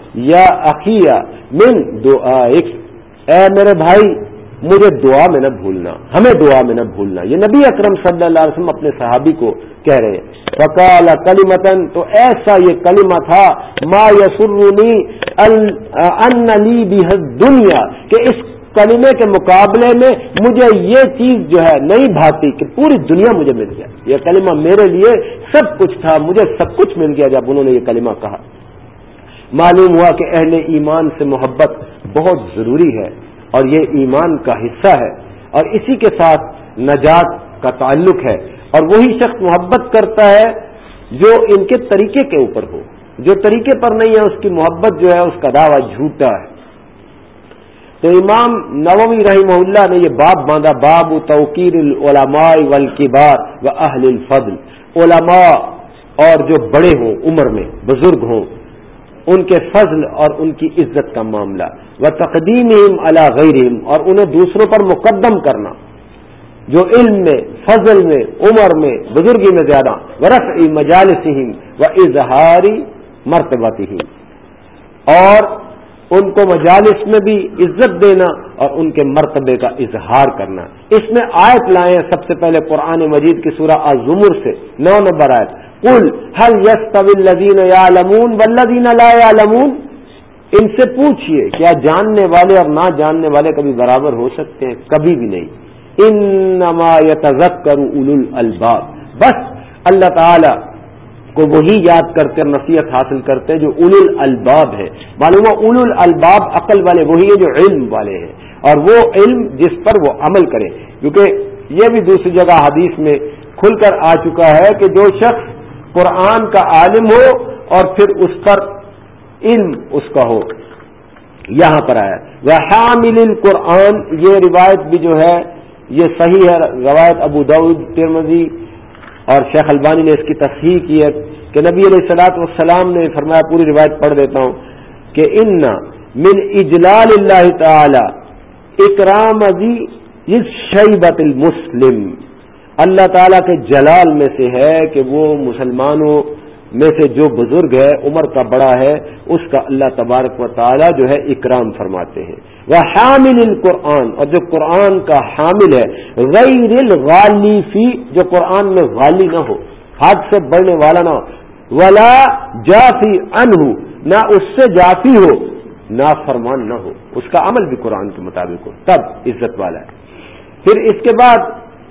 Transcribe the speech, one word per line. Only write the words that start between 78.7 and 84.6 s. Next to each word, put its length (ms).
ان 200
کے 160
مرتبے 520
کا 80
اظہار 720
کرنا۔ 240
اس 100
میں 320
آیت 400
لائے 300
ہیں 80
سب 160
سے 80
پہلے 340
قرآن 320
مجید 420
کی 140
سورہ 140
الزمر 760
سے، 60